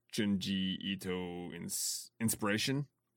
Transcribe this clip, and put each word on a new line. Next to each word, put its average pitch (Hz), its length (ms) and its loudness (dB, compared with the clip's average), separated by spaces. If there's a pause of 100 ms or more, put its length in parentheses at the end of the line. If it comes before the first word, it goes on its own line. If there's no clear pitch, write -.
(140)
Junji 98 680 2
Ito 90 760 -2
ins-, - 640 -4
inspiration, 113 640 2 (320)